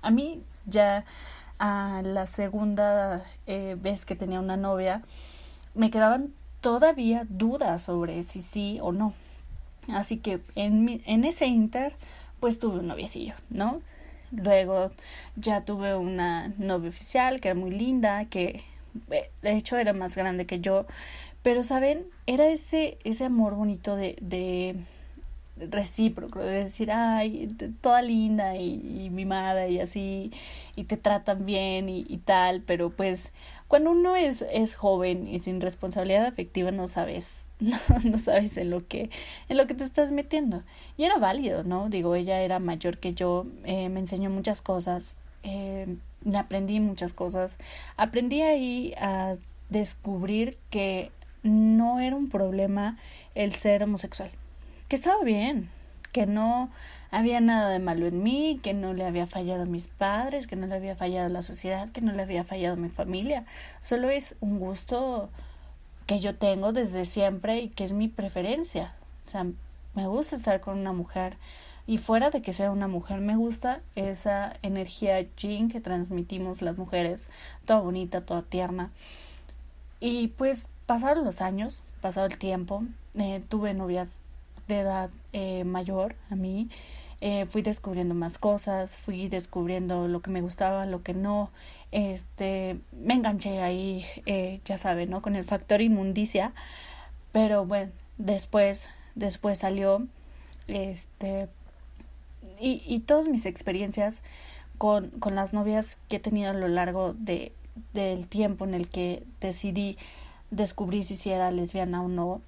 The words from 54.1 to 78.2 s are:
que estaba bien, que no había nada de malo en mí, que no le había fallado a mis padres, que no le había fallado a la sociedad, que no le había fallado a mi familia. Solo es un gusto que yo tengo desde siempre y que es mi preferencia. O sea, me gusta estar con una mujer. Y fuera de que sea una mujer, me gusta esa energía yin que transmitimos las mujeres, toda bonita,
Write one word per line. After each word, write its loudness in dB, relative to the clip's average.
que 2
estaba 4
bien, 2
que 2
no 2
había 4
nada 6
de 2
malo 0
en 0
mí, 2
que -2
no -2
le -2
había 0
fallado -4
a -2
mis -4
padres, 0
que -8
no -4
le -4
había -4
fallado -2
a 0
la -4
sociedad, -6
que -8
no 2
le -2
había -2
fallado -2
a -4
mi -2
familia. -2
Solo 0
es -2
un 0
gusto -4
que 2
yo -2
tengo 4
desde 0
siempre 2
y -6
que -6
es -4
mi 2
preferencia. -4
O -18
sea, -2
me 0
gusta -2
estar 2
con -6
una -2
mujer. -4
Y 0
fuera 4
de -2
que -6
sea 0
una 0
mujer, -4
me 2
gusta 0
esa -2
energía 0
yin 0
que -4
transmitimos -4
las -2
mujeres, -2
toda 6
bonita, -2